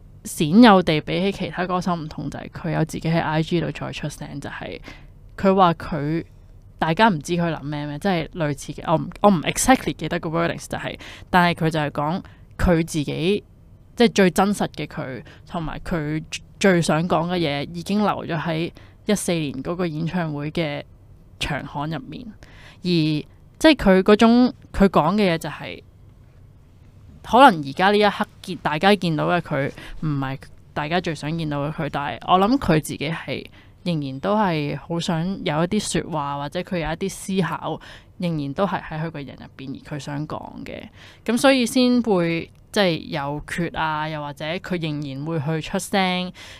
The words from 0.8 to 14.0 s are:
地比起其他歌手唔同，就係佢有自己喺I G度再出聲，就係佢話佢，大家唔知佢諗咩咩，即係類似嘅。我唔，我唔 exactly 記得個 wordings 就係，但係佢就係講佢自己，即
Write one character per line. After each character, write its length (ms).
地 200
比 180
起 100
其 60
他 160
歌 140
手 140
唔 140
同， 200
就 120
係 100
佢 220
有 120
自 140
己 100
喺 120
I 240
G 160
度 100
再 220
出 160
聲， 320
就 100
係 300
佢 180
話 200
佢， 500
大 160
家 140
唔 120
知 140
佢 200
諗 80
咩 240
咩， 140
即 80
係 220
類 280
似 140
嘅。 180
我 60
唔， 120
我 100
唔 120
exactly 500
記 160
得 100
個 120
wordings 360
就 120
係， 200
但 240
係 120
佢 40
就 80
係 120
講 320
佢 200
自 260
己， 400
即 100